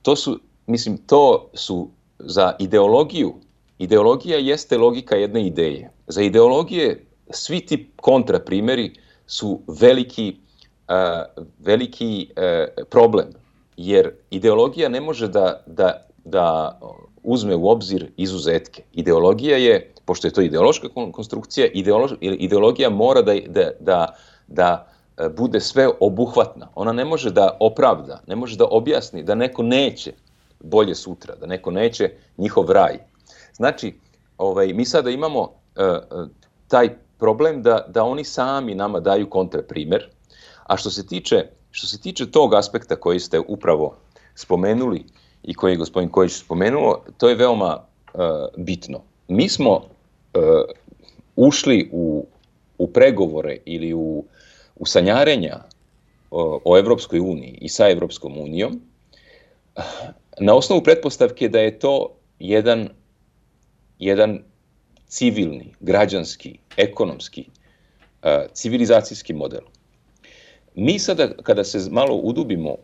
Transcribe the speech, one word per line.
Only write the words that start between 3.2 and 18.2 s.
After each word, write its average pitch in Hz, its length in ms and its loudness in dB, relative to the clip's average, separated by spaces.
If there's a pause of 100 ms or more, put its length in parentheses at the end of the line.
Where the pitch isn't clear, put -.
ideologija 110 600 2
jeste 139 400 -2
logika 120 380 2
jedne 101 300 -2
ideje. 80 440 -4 (160)
Za 87 160 -4
ideologije 123 840 2 (260)
svi - 360 -8
ti - 300 -6
kontraprimeri 110 960 0 (340)
su - 400 -8
veliki, 113 680 2 (520)
e, 87 360 -2 (340)
veliki, 110 800 -2
e, 85 320 -2 (220)
problem, 113 360 4 (500)
jer 90 340 2 (200)
ideologija 113 580 0
ne 123 120 -6
može 143 280 -6
da, 92 380 0
da, 87 400 -2 (180)
da 82 540 -2 (440)
uzme 107 340 -2
u 85 120 0
obzir 98 480 0
izuzetke. 82 680 -4 (100)